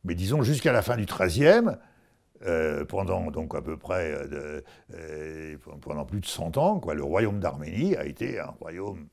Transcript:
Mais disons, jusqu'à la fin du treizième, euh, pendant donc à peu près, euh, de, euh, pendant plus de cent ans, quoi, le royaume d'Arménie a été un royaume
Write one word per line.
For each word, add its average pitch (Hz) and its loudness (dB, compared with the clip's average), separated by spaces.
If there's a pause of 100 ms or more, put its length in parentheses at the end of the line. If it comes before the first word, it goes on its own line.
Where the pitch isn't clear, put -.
Mais 85 -2
disons, 107 2
jusqu'à 135 4
la 117 6
fin 120 0
du 107 0
treizième, 139 6 (680)
euh, 78 0
pendant 90 -2
donc 78 -6
à 73 -4
peu 80 -6
près, 87 -2
euh, 71 -4
de, 73 -8 (300)
euh, 78 -10 (240)
pendant 76 -6
plus 98 -4
de 92 -4
cent 82 -4
ans, 175 2
quoi, 80 -4
le 76 -4
royaume 101 2
d'Arménie 87 0
a 76 -4
été - -4
un 71 -8
royaume 87 -10